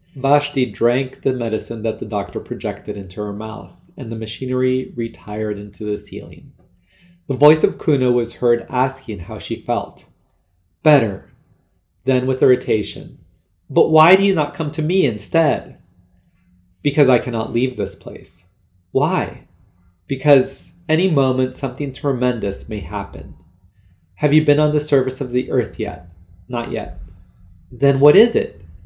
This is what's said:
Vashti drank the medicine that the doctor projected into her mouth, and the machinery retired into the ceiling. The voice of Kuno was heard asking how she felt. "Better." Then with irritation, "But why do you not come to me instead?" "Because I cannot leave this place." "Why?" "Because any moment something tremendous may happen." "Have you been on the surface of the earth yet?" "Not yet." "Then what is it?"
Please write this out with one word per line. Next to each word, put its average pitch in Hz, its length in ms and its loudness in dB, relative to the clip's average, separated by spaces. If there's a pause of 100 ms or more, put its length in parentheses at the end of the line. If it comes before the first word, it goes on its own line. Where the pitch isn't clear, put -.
(140)
Vashti 139 500 0
drank 123 580 0
the 131 100 0
medicine 113 500 -4
that 110 160 -4
the 110 80 -8
doctor 101 320 -6
projected 101 580 -8
into 95 240 -10
her 104 120 -6
mouth, 107 420 -10 (220)
and 113 160 -10
the 113 40 -6
machinery 127 800 -2
retired 107 640 -6
into 104 260 -12
the 104 140 -4
ceiling. - 540 -14 (720)
The 135 80 -4
voice 151 300 8
of 190 140 -2
Kuno 127 340 2
was 120 220 -2
heard 120 360 2
asking 127 500 -4
how 104 200 -10
she 113 160 -6
felt. - 480 -4 (800)
"Better." 110 480 2 (720)
Then 127 220 2
with 131 160 0
irritation, 117 760 0 (500)
"But 151 220 2
why 160 260 6
do 196 60 0
you 196 120 2
not 151 200 -2
come 151 160 -4
to 151 120 -4
me 175 220 2
instead?" 127 760 -2 (1000)
"Because 143 280 2
I 123 100 4
cannot 117 340 -4
leave 123 240 -2
this 95 180 -6
place." - 540 -18 (440)
"Why?" 139 540 -2 (600)
"Because 139 680 2 (140)
any 175 220 2
moment 131 460 0
something 135 360 -6
tremendous 120 760 -2
may 107 120 -6
happen." 98 540 -10 (840)
"Have 147 180 2
you 156 100 4
been 147 160 4
on 151 120 2
the 147 80 2
surface 131 400 0
of 120 120 -6
the 127 180 -2
earth 120 280 -2
yet?" - 300 -8 (400)
"Not 120 240 -6
yet." - 280 -8 (680)
"Then 135 300 2
what 151 160 8
is 226 180 6
it?" - 260 -4 (260)